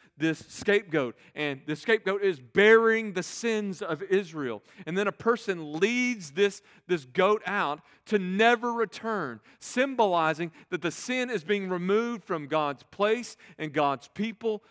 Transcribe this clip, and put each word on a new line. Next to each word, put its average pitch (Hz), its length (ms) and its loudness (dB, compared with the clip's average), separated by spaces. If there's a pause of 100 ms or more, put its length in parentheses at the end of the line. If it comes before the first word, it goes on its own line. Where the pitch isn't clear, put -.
(160)
this 160 300 -2
scapegoat. 165 680 0 (180)
And 143 320 -4
the 151 80 -4
scapegoat 202 480 0
is 190 160 0
bearing 220 760 6
the 175 80 -2
sins 214 580 -4
of 165 220 -6
Israel. 160 600 -2 (240)
And 170 100 -4
then 202 120 0
a 185 40 0
person 170 680 -4
leads 233 520 0
this, 196 300 0 (240)
this 165 200 -2
goat 185 400 2
out 175 340 -2 (260)
to 214 120 0
never 220 540 2
return, 208 680 -4 (180)
symbolizing 175 920 0 (160)
that 170 140 -6
the 170 80 -2
sin 254 400 -4
is 190 140 -4
being 196 260 -2
removed 202 540 -2
from 160 220 -6
God's 147 380 -2
place 220 540 -2 (200)
and 156 140 -8
God's 143 360 0
people 214 640 -6